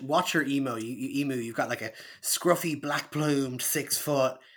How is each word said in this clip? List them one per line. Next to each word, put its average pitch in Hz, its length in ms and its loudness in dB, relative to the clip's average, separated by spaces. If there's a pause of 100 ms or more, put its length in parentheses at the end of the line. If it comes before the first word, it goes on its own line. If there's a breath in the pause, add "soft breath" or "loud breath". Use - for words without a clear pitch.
watcher 156 420 2
emo, 135 320 0
you, 113 180 -4
you, 135 280 -2
emu, 135 140 0
you've 117 200 -4
got, 117 140 0
like, 120 120 -4
a 110 120 -6 (280 loud breath)
scruffy, 170 600 2
black 147 300 -4
plumed, 139 500 0
six - 360 -2
foot, 139 420 2 (180 soft breath)